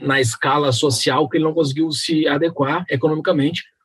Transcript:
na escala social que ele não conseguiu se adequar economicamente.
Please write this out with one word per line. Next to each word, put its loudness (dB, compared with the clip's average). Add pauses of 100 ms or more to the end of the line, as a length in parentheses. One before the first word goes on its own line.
na 2
escala 0
social 0
que 0
ele 2
não 0
conseguiu 0
se 0
adequar 0
economicamente. 0 (220)